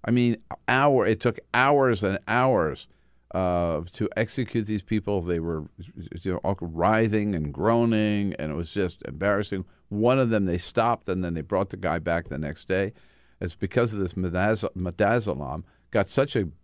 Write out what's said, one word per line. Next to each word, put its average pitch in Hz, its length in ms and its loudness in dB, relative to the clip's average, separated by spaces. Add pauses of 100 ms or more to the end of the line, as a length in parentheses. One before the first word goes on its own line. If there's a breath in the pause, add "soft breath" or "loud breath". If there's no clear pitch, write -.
I 107 80 -2
mean, 120 240 4 (320)
hour, 131 360 4
it 107 160 2
took 117 180 0 (140)
hours 127 500 4
and 98 160 0 (100)
hours, 107 580 2 (480)
uh, 87 480 0 (100)
to 104 240 -2
execute 110 500 -2
these 107 160 -2
people. 104 380 -2
They 85 200 0
were, 82 240 -4 (580)
you 92 100 -2
know, 87 60 -2
all 98 220 -2
writhing 104 760 2
and 76 180 -4
groaning, 107 840 2
and 76 140 -4
it - 20 -6
was 82 180 -6
just 92 300 -4
embarrassing. 98 640 -2 (240 soft breath)
One 117 320 2
of 120 100 2
them 104 160 2
they 87 120 0
stopped, 113 500 0
and 92 160 -2
then 85 100 -4
they 82 60 -4
brought 95 300 -2
the 101 60 -10
guy 87 220 -2
back 85 300 -2
the 69 100 -6
next 78 300 -8
day. 95 240 0 (480 soft breath)
It's 90 160 -6
because 117 360 0
of 104 60 -6
this 92 140 -2
midaz-, 92 640 0
midazolam. 87 880 -2 (260 soft breath)
Got 101 180 0
such 139 280 0
a 95 120 0 (160)